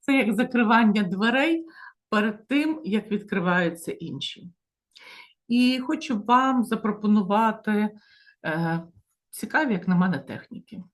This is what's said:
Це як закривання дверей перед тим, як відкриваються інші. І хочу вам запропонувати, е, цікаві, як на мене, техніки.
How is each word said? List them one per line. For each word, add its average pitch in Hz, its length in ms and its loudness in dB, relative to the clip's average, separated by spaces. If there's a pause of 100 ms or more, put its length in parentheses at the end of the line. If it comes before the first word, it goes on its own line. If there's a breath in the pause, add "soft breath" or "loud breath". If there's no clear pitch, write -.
Це - 160 -2
як 220 180 2
закривання 226 680 2
дверей 247 640 0 (420 loud breath)
перед 214 380 -2
тим, 311 380 -2
як 202 260 -2
відкриваються 180 840 -2
інші. - 580 -12 (960 loud breath)
І 247 320 2
хочу 254 420 -4
вам 254 420 4
запропонувати, 208 1300 0 (540 soft breath)
е, 165 380 -2 (480)
цікаві, 269 420 -2
як 180 160 -4
на 180 80 2
мене, 180 220 2
техніки. - 640 -16 (120)